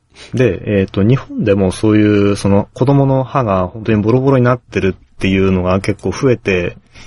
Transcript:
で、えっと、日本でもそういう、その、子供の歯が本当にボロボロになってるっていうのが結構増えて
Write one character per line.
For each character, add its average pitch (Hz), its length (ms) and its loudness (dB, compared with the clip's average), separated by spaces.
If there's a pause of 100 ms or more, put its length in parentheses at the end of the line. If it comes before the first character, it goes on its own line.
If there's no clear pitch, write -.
(340)
で、 110 280 0 (180)
え - 40 2
っ - 20 -2
と、 - 160 -2
日 117 140 4
本 262 280 -6
で 101 100 2
も 95 180 0
そ 107 200 0
う 107 60 4
い 104 340 2
う、 101 40 -4
そ 101 120 -4
の、 101 260 0
子 127 120 -2
供 139 200 2
の 135 180 0
歯 131 200 -4
が 95 220 0
本 107 180 -12
当 110 80 -2
に 104 100 2
ボ 107 100 0
ロ 127 80 2
ボ 135 120 2
ロ 131 60 4
に 123 60 2
な 123 100 2
っ 123 60 -6
て - 200 -8
る 92 180 0
っ - 200 -20
て 95 100 -2
い 95 100 2
う 95 120 2
の 92 120 0
が 92 180 0
結 - 240 -4
構 95 60 -4
増 127 220 0
え 113 40 -2
て 92 400 -4 (300)